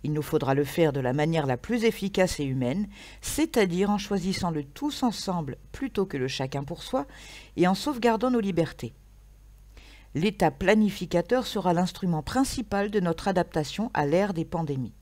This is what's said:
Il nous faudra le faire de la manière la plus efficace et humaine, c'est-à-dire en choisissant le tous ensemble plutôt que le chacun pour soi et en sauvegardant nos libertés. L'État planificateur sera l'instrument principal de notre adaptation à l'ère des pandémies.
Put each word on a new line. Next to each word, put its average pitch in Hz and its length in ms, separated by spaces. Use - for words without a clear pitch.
Il 147 100
nous 151 120
faudra 135 320
le 147 80
faire 147 300
de 139 60
la 127 140
manière 156 320
la 131 120
plus 220 260
efficace 196 560
et 147 40
humaine, 135 440
c'est-à-dire 202 720
en 208 80
choisissant 190 500
le 156 140
tous 277 400
ensemble 180 540
plutôt 208 360
que 170 100
le 127 100
chacun 139 360
pour 156 180
soi 269 240
et 175 120
en 185 80
sauvegardant 233 560
nos 240 80
libertés. 170 540
L'État 180 360
planificateur 190 960
sera 180 280
l'instrument 175 500
principal 208 680
de 208 120
notre 170 260
adaptation 180 680
à 147 120
l'ère 180 280
des 160 120
pandémies. 143 560